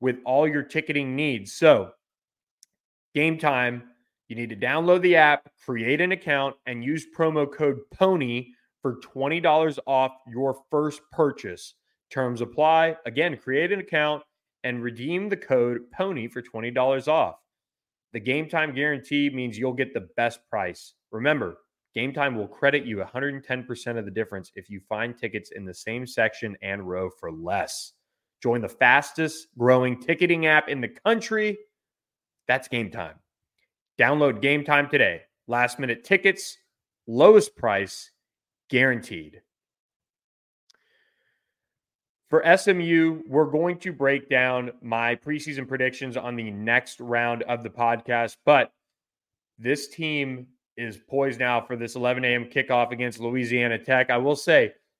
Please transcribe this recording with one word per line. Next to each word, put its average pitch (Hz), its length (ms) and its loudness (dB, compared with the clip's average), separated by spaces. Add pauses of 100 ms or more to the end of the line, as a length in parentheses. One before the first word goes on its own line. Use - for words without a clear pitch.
with 127 240 -2
all 139 240 2
your 147 140 -2
ticketing 143 540 -4
needs. 131 360 -4
So 120 400 6 (1200)
Game 156 240 0
Time, 123 520 0 (380)
you 110 80 -12
need 117 140 -6
to 110 60 -12
download 160 460 2
the 180 140 6
app, 151 340 6 (140)
create 127 360 -2
an 180 120 0
account, 143 440 -2 (100)
and 120 160 -8
use 147 320 -6
promo 156 360 0
code 143 280 -2 (140)
pony 131 600 0 (280)
for 123 200 -4
twenty 143 380 -4
dollars 160 480 2
off 131 260 2 (140)
your 127 320 -4 (120)
first 151 320 -2 (100)
purchase. 139 640 -2 (360)
Terms 123 300 -4
apply. 160 640 2
Again, 143 320 -2
create 143 340 -2
an 196 100 -2
account 151 420 -2 (400)
and 123 200 -6
redeem 135 460 -6
the 196 80 -4
code 123 540 -2
pony 175 360 -6
for 123 140 -12
twenty 117 300 -10
dollars 131 360 0
off. 143 300 0 (800)
The 117 60 -10
Game 139 280 -2
Time 156 260 -2
guarantee 143 540 -2
means 127 300 -6
you'll 127 160 -2
get 131 180 -4
the 95 240 -8
best 117 320 -2
price. 92 460 -8 (160)
Remember, 117 480 -2 (360)
Game 127 180 -4
Time 139 220 -2
will 104 140 -6
credit 139 360 0
you 107 180 -6
a 90 40 -8
hundred 135 280 -6
and 135 100 -14
ten 127 200 -8
percent 120 340 -8
of 104 80 -6
the 95 40 -12
difference 98 440 -8
if 98 160 -18
you 101 100 -14
find 113 360 -6
tickets 104 340 -10
in 101 160 -14
the 90 80 -12
same 120 320 -10
section 110 560 -2
and 98 260 -8
row 92 220 -4
for 87 200 -12
less. 82 640 -6 (500)
Join 120 200 0
the 101 60 -6
fastest 143 800 2 (100)
growing 127 420 4
ticketing 165 460 0
app 156 220 4
in 139 120 -6
the 120 80 -4
country. 214 680 -2 (880)
That's 131 200 -2
Game 113 220 -4
Time. 82 260 -10 (800)
Download 131 460 4
Game 143 220 2
Time 143 240 2
today. 110 340 2 (240)
Last 120 320 0
minute 120 240 -4
tickets, 190 560 0 (480)
lowest 165 500 6
price, 101 540 -2 (580)
guaranteed. 117 720 -2 (3000)
For 160 160 4
S 175 220 4
M 185 140 2
U, 165 480 2
we're 143 160 4
going 165 340 -2
to 180 140 -8
break 139 360 0
down 127 440 0 (100)
my 117 320 -2
preseason 147 540 -8
predictions 127 480 -4
on 123 180 -8
the 113 160 -8
next 113 480 -2
round 120 460 -2
of 120 180 -4
the 110 80 -10
podcast, 117 760 -2
but 139 280 4 (880)
this 139 260 -4
team 139 640 -8 (280)
is 113 220 -10 (100)
poised 135 300 -2
now 123 220 0
for 123 160 -8
this 117 180 -8
eleven 127 300 -2
A 123 100 2
M 120 120 -2
kickoff 123 440 0
against 123 300 -6
Louisiana 120 580 0
Tech. 127 320 2
I 123 60 2
will 135 180 2
say, 143 380 4 (280)